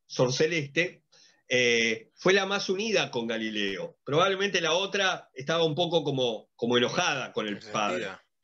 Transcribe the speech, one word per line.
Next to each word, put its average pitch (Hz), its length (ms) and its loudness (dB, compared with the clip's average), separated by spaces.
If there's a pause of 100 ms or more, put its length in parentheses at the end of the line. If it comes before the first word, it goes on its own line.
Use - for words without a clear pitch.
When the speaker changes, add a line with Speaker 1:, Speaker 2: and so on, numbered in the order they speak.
Speaker 1:
Sor 127 260 0
Celeste, 165 720 -2 (460)
eh, 117 640 2
fue - 180 2
la 196 140 2
más 196 220 -4
unida 185 420 0
con 117 160 -4
Galileo. 107 760 -4
Probablemente 190 560 0
la 160 120 0
otra 190 640 -2
estaba 165 300 0
un 156 100 0
poco 170 300 0
como, 127 500 -2
como 120 240 2
enojada 131 540 0
con 107 160 -6
el 104 80 -6
Speaker 2:
Resentida. 104 160 -14
Speaker 1:
padre, 104 360 -2 (360)